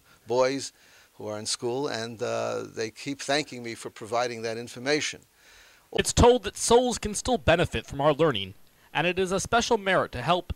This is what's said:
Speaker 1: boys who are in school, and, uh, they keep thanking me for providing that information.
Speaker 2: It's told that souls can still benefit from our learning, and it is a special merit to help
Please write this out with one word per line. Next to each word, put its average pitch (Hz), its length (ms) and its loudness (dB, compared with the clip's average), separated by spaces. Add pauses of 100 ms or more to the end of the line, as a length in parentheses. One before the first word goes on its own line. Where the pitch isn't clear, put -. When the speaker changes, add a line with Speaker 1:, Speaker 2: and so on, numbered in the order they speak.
(260)
Speaker 1:
boys 127 460 0 (420)
who 107 120 -14
are 107 120 -8
in 110 80 -10
school, 127 420 -4
and, 117 340 -6
uh, 113 420 -4 (100)
they 110 160 -6
keep 139 300 -10
thanking 143 420 -4
me 117 120 -8
for - 140 -14
providing 117 540 -4
that 113 160 -6
information. 123 640 -4 (680)
Speaker 2:
It's - 200 -2
told 247 320 8
that 208 120 -8
souls 240 420 4
can 208 160 -6
still 254 240 0
benefit 160 480 2
from 139 140 -8
our 147 120 6
learning, 123 420 0 (380)
and 147 140 0
it 180 120 0
is 185 140 0
a 190 80 0
special 233 380 2
merit 185 340 0
to 120 100 -8
help 175 340 0